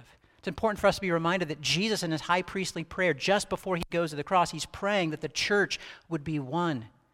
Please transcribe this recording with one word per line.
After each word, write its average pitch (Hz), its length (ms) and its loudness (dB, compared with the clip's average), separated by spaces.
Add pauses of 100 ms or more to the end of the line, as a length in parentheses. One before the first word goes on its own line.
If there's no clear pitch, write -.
(380)
It's - 100 -14
important 208 320 0
for 208 80 6
us 190 80 6
to - 60 -10
be 185 100 0
reminded 170 380 2
that 151 100 -8
Jesus 170 440 0
in 165 80 -2
his 156 100 -2
high 180 200 2
priestly 180 440 -6
prayer, 180 280 2
just 185 360 2
before 185 260 -2
he 165 140 -2
goes 170 220 0
to 151 40 -8
the 143 80 -4
cross, 175 260 4
he's 156 160 -6
praying 196 460 0
that 151 80 -6
the 156 80 -4
church 196 500 0 (300)
would 160 160 -4
be 151 160 -2
one, 143 460 -2 (280)